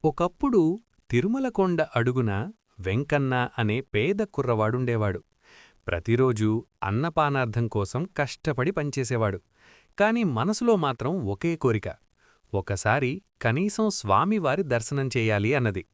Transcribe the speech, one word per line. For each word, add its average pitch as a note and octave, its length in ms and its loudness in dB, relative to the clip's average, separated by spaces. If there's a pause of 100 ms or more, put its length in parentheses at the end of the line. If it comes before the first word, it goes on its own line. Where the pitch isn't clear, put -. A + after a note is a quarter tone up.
ఒకప్పుడు F3+ 760 2 (300)
తిరుమలకొండ F#3 720 0
అడుగున A#2+ 680 0 (300)
వెంకన్న B2+ 680 0 (100)
అనే A2 220 0
పేద C3+ 340 -2
కుర్రవాడుండేవాడు. A#2 1080 0 (640)
ప్రతిరోజూ A2+ 800 0 (180)
అన్నపానార్థం B2+ 840 0
కోసం A#2 480 -2
కష్టపడి C#3 540 -2
పనిచేసేవాడు. B2 720 -2 (580)
కాని A3 260 4
మనసులో G3 520 2
మాత్రం C#3+ 500 -2
ఒకే D#3+ 300 -2
కోరిక, A2+ 320 0 (680)
ఒకసారి B2 680 0 (200)
కనీసం G3 480 0
స్వామివారి D3+ 720 2
దర్శనం C3 540 -2
చేయాలి A2 380 2
అన్నది. G#2+ 400 -2